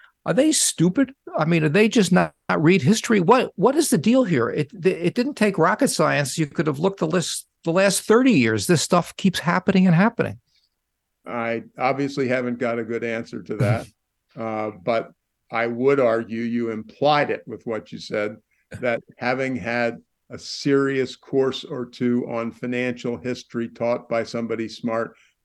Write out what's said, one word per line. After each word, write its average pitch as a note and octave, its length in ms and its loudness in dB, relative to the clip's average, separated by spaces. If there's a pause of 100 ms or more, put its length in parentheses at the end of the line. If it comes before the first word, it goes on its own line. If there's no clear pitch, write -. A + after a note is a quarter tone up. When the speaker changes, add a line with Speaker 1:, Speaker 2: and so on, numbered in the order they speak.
(260)
Speaker 1:
are E3 80 0
they D4 180 2
stupid? F3+ 640 0 (240)
I D#3 80 0
mean, D#3+ 180 2
are D#3 60 2
they G#3 200 4
just F#3 220 2
not, F3 220 2 (160)
not F3 140 0
read F3+ 180 6
history? G#3 380 2
What, G3+ 360 4
what B3 200 2
is D#4 160 0
the G3+ 80 4
deal B3 240 4
here? C#3 260 0
It, D3+ 220 -4 (120)
it E3+ 300 0
didn't C4+ 220 -2
take G#3 240 0
rocket G3+ 300 2
science. C#3+ 500 0
You D#3 80 0
could D#3 180 -4
have C#3+ 140 -2
looked F#3+ 220 -2
the E3+ 60 0
list, E3 380 -2 (200)
the E3 60 -2
last F#3+ 300 2
thirty B3+ 300 4
years. A2+ 340 4
This - 160 4
stuff - 340 0
keeps - 220 0
happening F#3 480 2
and F3 100 6
happening. E3 440 2 (840)
Speaker 2:
I A#2 420 -4 (120)
obviously C3+ 500 -2
haven't B2 300 -2
got A#2+ 220 -2
a A2+ 40 -4
good A2+ 200 -6
answer A#2 400 -8
to A#2 140 -10
that, G#2+ 300 0 (260)
<laughs> - 220 -20
uh, A2 360 -6
but G#2+ 400 -4 (400)
I A#2 160 -2
would B2+ 320 2
argue A2+ 420 0
you A#2 300 -4
implied C3+ 580 -2
it G#2+ 160 -6
with A2+ 220 -14
what A2 240 -8
you A2+ 80 -14
said, G#2+ 380 -6 (440)
that A#2 220 -2 (160)
having C3 360 -4
had A#2 440 -4 (300)
a B2 100 -16
serious C3+ 760 -2
course C3+ 480 -2
or B2+ 220 -10
two B2 420 -2
on A#2 220 -6
financial B2 680 -6
history A#2+ 500 -8
taught A#2+ 420 -4
by A#2 140 -2
somebody A2+ 440 -6
smart A2+ 480 -6 (300)